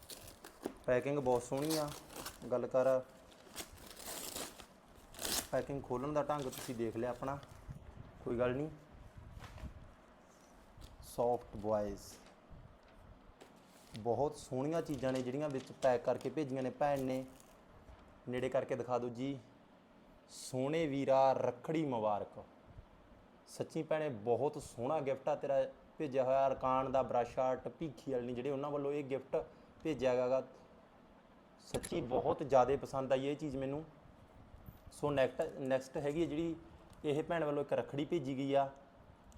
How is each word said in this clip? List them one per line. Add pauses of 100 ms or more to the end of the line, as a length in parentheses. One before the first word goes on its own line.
(880)
ਪੈਕਿੰਗ
ਬਹੁਤ
ਸੋਹਣੀ
ਆ। (640)
ਗੱਲ
ਕਰ (2500)
ਪੈਕਿੰਗ
ਖੋਲ੍ਹਣ
ਦਾ
ਢੰਗ
ਤੁਸੀਂ
ਦੇਖ
ਲਿਆ
ਆਪਣਾ, (880)
ਕੋਈ
ਗੱਲ
ਨਹੀਂ। (2500)
ਸੌਫਟ
ਬੁਆਇਜ਼, (2000)
ਬਹੁਤ
ਸੋਹਣੀਆਂ
ਚੀਜ਼ਾਂ
ਨੇ
ਜਿਹੜੀਆਂ
ਵਿੱਚ (100)
ਪੈਕ
ਕਰਕੇ
ਭੇਜੀਆਂ
ਨੇ
ਭੈਣ
ਨੇ। (1040)
ਨੇੜੇ
ਕਰਕੇ
ਦਿਖਾ
ਦਿਓ
ਜੀ। (920)
ਸੋਹਣੇ
ਵੀਰਾ,
ਰੱਖੜੀ
ਮੁਬਾਰਕ। (1000)
ਸੱਚੀ
ਭੈਣੇ,
ਬਹੁਤ
ਸੋਹਣਾ
ਗਿਫਟ
ਆ
ਤੇਰਾ (320)
ਭੇਜਿਆ
ਹੋਇਆ।
ਅਰਕਾਨ
ਦਾ
ਬ੍ਰਸ਼
ਆਰਟ
ਭੀਖੀ
ਵਾਲੇ
ਨੇ
ਜਿਹੜੇ,
ਉਹਨਾਂ
ਵੱਲੋਂ
ਇਹ
ਗਿਫਟ (380)
ਭੇਜਿਆ
ਗਿਆ
ਗਾ। (1160)
ਸੱਚੀ
ਬਹੁਤ
ਜ਼ਿਆਦਾ
ਪਸੰਦ
ਆਈ
ਇਹ
ਚੀਜ਼
ਮੈਨੂੰ। (1080)
ਸੋ
ਨੈਕਸਟ, (200)
ਨੈਕਸਟ
ਹੈਗੀ
ਹੈ
ਜਿਹੜੀ (480)
ਇਹ
ਭੈਣ
ਵੱਲੋਂ
ਇੱਕ
ਰੱਖੜੀ
ਭੇਜੀ
ਗਈ
ਆ। (680)